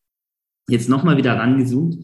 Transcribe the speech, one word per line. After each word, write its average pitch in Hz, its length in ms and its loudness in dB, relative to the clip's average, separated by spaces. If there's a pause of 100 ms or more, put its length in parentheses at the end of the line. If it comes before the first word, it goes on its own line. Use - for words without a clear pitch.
(680)
Jetzt 120 200 0
nochmal 139 280 2
wieder 127 160 2
rangezoomt. 127 720 0